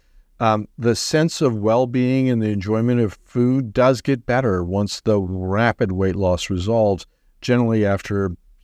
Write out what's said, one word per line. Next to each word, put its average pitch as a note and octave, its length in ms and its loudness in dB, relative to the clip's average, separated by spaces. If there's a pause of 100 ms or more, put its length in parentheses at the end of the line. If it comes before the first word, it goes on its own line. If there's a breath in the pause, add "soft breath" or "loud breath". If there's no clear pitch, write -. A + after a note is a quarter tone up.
(400)
Um, G#2+ 280 0 (100)
the A#2 180 2
sense - 460 -2
of B2+ 140 2
well-being B2+ 720 0
and A#2 120 0
the G#2+ 80 0
enjoyment A2 500 0
of G#2+ 240 -2
food B2 500 -2
does B2+ 280 2
get C3+ 240 -2
better A#2+ 380 0
once G2 380 -4
the G#2+ 180 2
rapid F#2+ 720 -2
weight F#2+ 220 0
loss F#2 340 0
resolves, G2 560 0 (360)
generally A2+ 440 2
after G2 500 -2 (280)